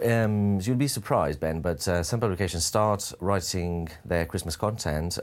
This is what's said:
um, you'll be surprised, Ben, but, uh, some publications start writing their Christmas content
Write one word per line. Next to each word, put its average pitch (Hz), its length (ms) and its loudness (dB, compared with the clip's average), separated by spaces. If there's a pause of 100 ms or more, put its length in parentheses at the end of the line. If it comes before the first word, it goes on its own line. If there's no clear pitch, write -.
um, 104 540 4
you'll 123 140 0
be 139 120 2
surprised, 92 520 0
Ben, 80 200 -2
but, 85 280 -2
uh, 87 160 2
some 117 160 -2
publications 92 440 0
start 107 560 2
writing 87 680 -2 (160)
their 85 180 0
Christmas 82 320 -4
content 87 680 -2